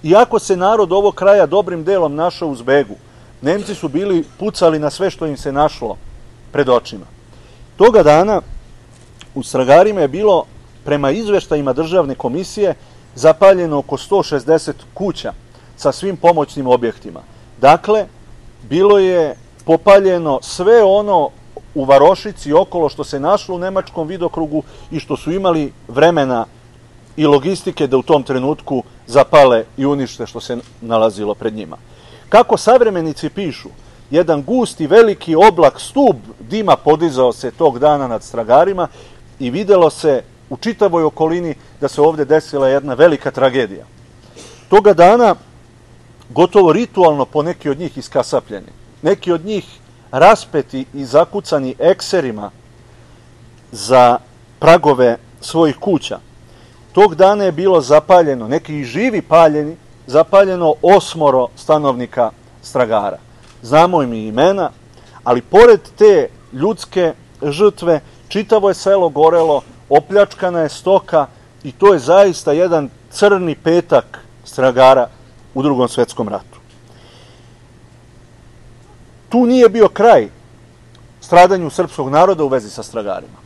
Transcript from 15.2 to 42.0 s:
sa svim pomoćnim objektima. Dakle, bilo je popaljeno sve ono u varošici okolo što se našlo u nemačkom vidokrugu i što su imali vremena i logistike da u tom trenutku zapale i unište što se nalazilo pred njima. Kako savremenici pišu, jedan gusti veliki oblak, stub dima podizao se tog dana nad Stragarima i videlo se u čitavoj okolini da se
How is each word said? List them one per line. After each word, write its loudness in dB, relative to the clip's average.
sa -2
svim -8
pomoćnim -2
objektima. -4
Dakle, 2
bilo 2
je -2
popaljeno 2
sve 2
ono 0
u -4
varošici 2
okolo 0
što -10
se -10
našlo -4
u -10
nemačkom -8
vidokrugu -8
i -8
što -10
su -10
imali -4
vremena 0
i -2
logistike -2
da -2
u -2
tom 0
trenutku -6
zapale 4
i -4
unište -6
što -16
se -10
nalazilo -2
pred -8
njima. -16
Kako 2
savremenici 0
pišu, -10
jedan 0
gusti -4
veliki 2
oblak, 4
stub 0
dima -2
podizao 0
se -10
tog -2
dana 0
nad -8
Stragarima 0
i -8
videlo 2
se -2
u -12
čitavoj -2
okolini -4
da -4
se -4